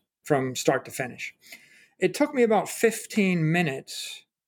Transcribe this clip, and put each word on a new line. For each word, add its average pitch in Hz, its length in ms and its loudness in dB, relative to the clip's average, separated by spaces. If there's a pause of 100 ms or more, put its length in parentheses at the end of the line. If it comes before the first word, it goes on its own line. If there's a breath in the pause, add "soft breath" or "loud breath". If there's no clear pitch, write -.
(240)
from 131 320 -2
start 131 300 2
to 117 60 -16
finish. - 440 -10 (640 loud breath)
It 185 160 0
took 294 180 0
me 262 80 2
about 214 280 4
fifteen 185 800 0
minutes - 720 -4 (240)